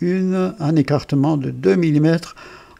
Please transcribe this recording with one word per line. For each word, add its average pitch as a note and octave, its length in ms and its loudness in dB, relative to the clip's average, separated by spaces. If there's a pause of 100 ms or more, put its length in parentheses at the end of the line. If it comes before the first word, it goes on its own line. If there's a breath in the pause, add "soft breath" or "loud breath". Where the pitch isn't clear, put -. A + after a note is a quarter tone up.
une, F#3 580 -2
un D#3 180 0
écartement C#3+ 600 0
de C3+ 140 -4
deux C#3+ 240 0
millimètres E3 640 2 (440 loud breath)